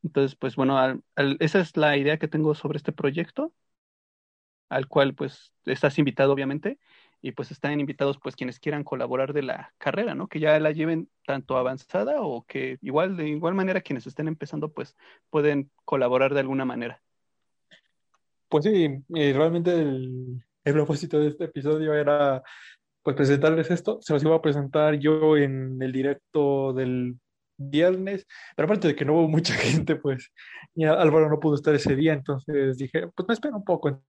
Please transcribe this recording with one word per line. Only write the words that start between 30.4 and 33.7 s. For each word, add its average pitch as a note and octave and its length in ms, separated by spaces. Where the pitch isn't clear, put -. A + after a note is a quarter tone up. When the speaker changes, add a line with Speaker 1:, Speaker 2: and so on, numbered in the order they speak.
Speaker 2:
ya D#3 200
Álvaro D#3 360
no D3+ 100
pudo D#3 160
estar D3 180
ese C#3 220
día, D#3 160
entonces C#3 640
dije, D#3 380
"Pues F3+ 120
me A#3 60
espero A#3 220
un G3+ 80
poco". D3 440